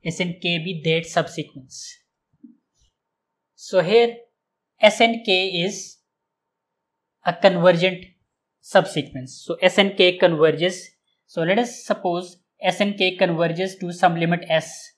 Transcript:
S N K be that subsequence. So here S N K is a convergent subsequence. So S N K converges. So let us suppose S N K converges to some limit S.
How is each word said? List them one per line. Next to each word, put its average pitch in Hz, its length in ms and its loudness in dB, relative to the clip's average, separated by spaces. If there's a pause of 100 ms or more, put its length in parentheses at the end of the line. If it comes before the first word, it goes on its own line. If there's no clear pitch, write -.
S 165 140 -6
N 175 220 -4
K 170 180 -2
be 165 260 -8
that 165 200 0
subsequence. - 920 -8 (1600)
So - 260 0
here 233 360 2 (640)
S 208 180 6
N 233 260 2
K 190 220 0
is 175 520 -6 (1300)
a 170 80 0
convergent 180 720 2 (560)
subsequence. - 840 -2
So 170 160 -8
S 185 160 2
N 196 180 2
K 180 220 4
converges. 160 720 0 (380)
So - 160 -6
let 185 140 0
us 240 280 -6
suppose 180 540 -6 (220)
S 180 200 -2
N 202 160 -2
K 185 180 0
converges 175 640 -2
to 175 160 -10
some 170 240 0
limit 170 320 -2
S. - 480 -4